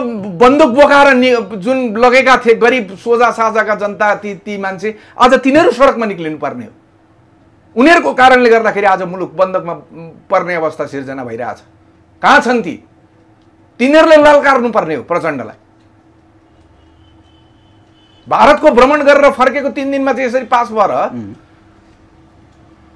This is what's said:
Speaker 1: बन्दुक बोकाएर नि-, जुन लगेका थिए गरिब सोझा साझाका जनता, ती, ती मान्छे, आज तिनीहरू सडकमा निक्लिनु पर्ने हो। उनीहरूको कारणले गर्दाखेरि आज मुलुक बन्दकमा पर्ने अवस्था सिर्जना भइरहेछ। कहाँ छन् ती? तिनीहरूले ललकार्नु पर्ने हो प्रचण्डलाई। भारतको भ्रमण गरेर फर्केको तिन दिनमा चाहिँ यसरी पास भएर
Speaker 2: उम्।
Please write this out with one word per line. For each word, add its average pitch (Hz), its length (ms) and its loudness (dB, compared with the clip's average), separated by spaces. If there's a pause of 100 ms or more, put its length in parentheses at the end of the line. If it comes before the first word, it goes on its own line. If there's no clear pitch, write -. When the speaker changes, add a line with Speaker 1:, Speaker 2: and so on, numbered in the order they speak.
(280)
Speaker 1:
बन्दुक 254 400 2
बोकाएर 277 460 4
नि-, 233 420 0
जुन 233 400 -4
लगेका 247 400 2
थिए 240 180 2
गरिब 214 420 -2
सोझा 233 340 0
साझाका 220 440 -2
जनता, 202 400 -2
ती, 202 200 -10
ती 202 240 -12
मान्छे, 196 400 -8 (220)
आज 254 140 4
तिनीहरू 269 360 2
सडकमा 233 360 0
निक्लिनु 165 320 -8
पर्ने 127 260 -8
हो। 104 60 -20 (1040)
उनीहरूको 302 360 2
कारणले 254 380 2
गर्दाखेरि 214 360 0
आज 190 160 0
मुलुक 175 320 -10
बन्दकमा 180 380 -4 (580)
पर्ने 175 240 -4
अवस्था 156 320 -6
सिर्जना 135 380 -12
भइरहेछ। 117 320 -10 (680)
कहाँ 277 180 4
छन् 233 220 -2
ती? 156 220 -12 (920)
तिनीहरूले 311 380 4
ललकार्नु 285 520 4
पर्ने 185 260 -2
हो 123 80 -8
प्रचण्डलाई। 147 540 -6 (2750)
भारतको 269 420 2
भ्रमण 269 320 2
गरेर 277 280 4
फर्केको 262 380 -2
तिन 269 220 -6
दिनमा 269 220 -2
चाहिँ 254 160 -4
यसरी 254 160 -4
पास 240 240 -2
भएर 196 420 -2
Speaker 2:
उम्। 110 240 -14 (1600)